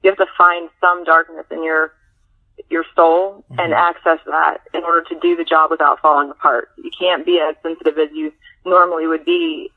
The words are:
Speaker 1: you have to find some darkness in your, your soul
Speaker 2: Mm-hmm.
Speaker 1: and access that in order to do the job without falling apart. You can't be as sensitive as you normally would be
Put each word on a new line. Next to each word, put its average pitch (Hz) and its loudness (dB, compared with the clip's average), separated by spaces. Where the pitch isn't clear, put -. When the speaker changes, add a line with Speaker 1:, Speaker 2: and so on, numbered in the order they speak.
Speaker 1:
you 185 6
have 196 -2
to 190 0
find 175 2
some 175 0
darkness 165 0
in 165 -10
your, 160 -2
your 165 -4
soul 180 2
Speaker 2:
Mm-hmm. 123 -8
Speaker 1:
and 170 -2
access 170 0
that 156 -2
in 165 -6
order 165 0
to 165 -10
do 175 0
the 165 -6
job 156 2
without 151 0
falling 143 2
apart. - -2
You - -14
can't 180 -2
be 175 2
as 156 -2
sensitive 160 -4
as 151 0
you 156 -8
normally 175 2
would 160 -4
be 165 -2